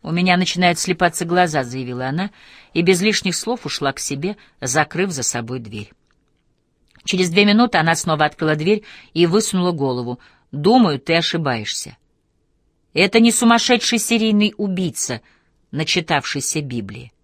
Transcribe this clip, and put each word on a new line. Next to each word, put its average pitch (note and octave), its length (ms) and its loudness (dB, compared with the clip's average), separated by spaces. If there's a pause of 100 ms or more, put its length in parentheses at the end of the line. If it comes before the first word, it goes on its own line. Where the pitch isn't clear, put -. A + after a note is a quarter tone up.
«У D#3 60 -6
меня F3+ 260 2
начинают F3+ 400 0
слепаться F3 480 -2
глаза», — E3+ 380 2
заявила B2 440 -8
она, F3 220 -4 (440)
и E3+ 100 0
без F3+ 180 4
лишних G3+ 340 0
слов A#3 300 -6
ушла C#3 260 -4
к - 80 -10
себе, D#3 380 -6 (240)
закрыв D3+ 500 -2
за C3+ 120 -6
собой A#2+ 360 -4
дверь. G#2+ 340 -14 (1120)
Через F3+ 260 0
две G3+ 120 4
минуты G#3 360 4
она E3 160 2
снова D#3 300 0
открыла D#3 300 0
дверь F3 280 0 (320)
и E3 100 4
высунула F3+ 460 0
голову. B2+ 480 -4 (320)
«Думаю, E3+ 480 4
ты E3 160 0
ошибаешься. C#3+ 840 -4 (960)
Это G3 260 2
не A3+ 120 6
сумасшедший A#3 680 2
серийный G#3+ 600 2
убийца, F#3 640 -4 (500)
начитавшийся D3+ 920 -2
Библии. A#2+ 500 -8 (120)